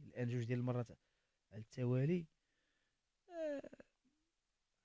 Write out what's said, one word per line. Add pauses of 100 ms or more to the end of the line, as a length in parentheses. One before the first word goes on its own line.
الآن
جوج
ديال
المرات (640)
على
التوالي. (1040)
آه، (1000)